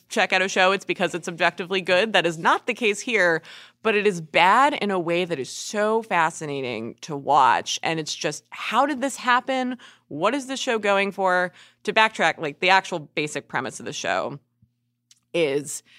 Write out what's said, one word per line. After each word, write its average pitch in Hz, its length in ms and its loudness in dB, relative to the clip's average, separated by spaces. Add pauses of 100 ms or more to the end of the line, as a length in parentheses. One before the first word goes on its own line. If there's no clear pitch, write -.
check 202 240 0
out 185 100 2
a 190 60 0
show, 185 220 4
it's 196 140 0
because 180 280 -2
it's 175 140 -6
objectively 180 540 -2
good. 185 320 2
That 180 120 4
is 160 140 0
not 247 300 0
the 247 60 -2
case 208 260 -2
here, 180 420 2 (400)
but 220 140 0
it 202 100 2
is 180 140 0
bad 202 540 4
in 202 180 -2
a 190 80 0
way 170 240 0
that 165 160 -6
is 123 100 -6
so 214 540 -2
fascinating 143 960 -4
to 156 160 -10
watch. 131 640 2
And 160 160 -2
it's 156 160 -6
just, - 360 -6
how 247 360 -2
did 285 140 -4
this 269 160 -4
happen? 254 600 -2 (300)
What 170 260 0
is 269 140 -4
the 262 100 -6
show 240 220 -2
going 202 320 2
for? 180 400 0 (340)
To 214 80 -2
backtrack, 214 460 2
like, 147 220 -6
the 185 100 4
actual 190 300 2
basic 147 480 -6
premise 127 320 -6
of 117 60 -12
the 104 60 -8
show 92 460 -2 (960)
is 147 480 -2 (160)